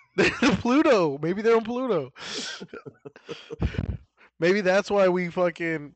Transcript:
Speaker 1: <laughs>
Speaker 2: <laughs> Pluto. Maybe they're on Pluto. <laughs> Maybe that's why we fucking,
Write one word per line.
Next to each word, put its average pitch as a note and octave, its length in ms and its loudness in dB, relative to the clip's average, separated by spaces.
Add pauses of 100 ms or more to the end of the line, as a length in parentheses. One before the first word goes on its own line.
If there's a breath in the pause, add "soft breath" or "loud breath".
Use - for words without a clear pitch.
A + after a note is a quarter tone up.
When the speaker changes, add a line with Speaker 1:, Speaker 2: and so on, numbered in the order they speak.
(180)
Speaker 1:
<laughs> - 0 -
Speaker 2:
<laughs> - 0 -
Pluto. A#3 1040 2
Maybe F#3 220 -4
they're A3+ 120 4
on A3+ 80 2
Pluto. A3 540 -2
<laughs> - 60 -18 (2250 loud breath)
Maybe F3+ 220 2
that's F#3+ 280 2
why G3+ 180 4
we F3+ 220 0
fucking, E3 680 -4